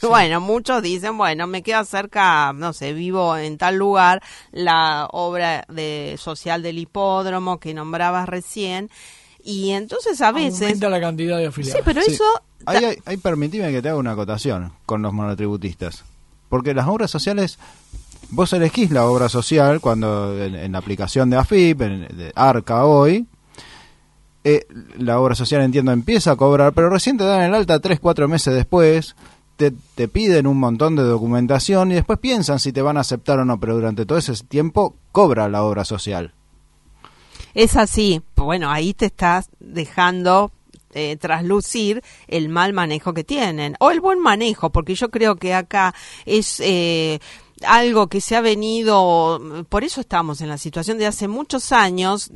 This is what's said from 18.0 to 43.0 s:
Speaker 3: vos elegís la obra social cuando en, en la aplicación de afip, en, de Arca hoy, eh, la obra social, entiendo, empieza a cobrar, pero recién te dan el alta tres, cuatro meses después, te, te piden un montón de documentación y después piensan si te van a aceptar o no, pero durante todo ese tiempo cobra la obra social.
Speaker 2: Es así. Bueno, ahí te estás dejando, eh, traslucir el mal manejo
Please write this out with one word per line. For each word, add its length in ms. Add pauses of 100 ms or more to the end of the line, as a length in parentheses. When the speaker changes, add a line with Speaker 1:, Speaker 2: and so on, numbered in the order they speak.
Speaker 3:
vos 220
elegís 380
la 160
obra 220
social 520
cuando 640
en, 120
en 180
la 60
aplicación 520
de 60
afip, 460
en, 180 (160)
de 180
Arca 500
hoy, 420 (1160)
eh, 220 (320)
la 220
obra 140
social, 280
entiendo, 300
empieza 400
a 40
cobrar, 360
pero 180
recién 280
te 60
dan 180
el 120
alta 260
tres, 200
cuatro 280
meses 260
después, 600 (420)
te, 160 (220)
te 140
piden 380
un 120
montón 360
de 80
documentación 880
y 40
después 240
piensan 420
si 120
te 80
van 160
a 40
aceptar 400
o 40
no, 140
pero 160
durante 320
todo 120
ese 140 (120)
tiempo 500 (180)
cobra 360
la 160
obra 200
social. 480 (1200)
Speaker 2:
Es 220
así. 460 (140)
Bueno, 340
ahí 240
te 120
estás 420 (100)
dejando, 960 (420)
eh, 260
traslucir 840 (260)
el 200
mal 240
manejo 420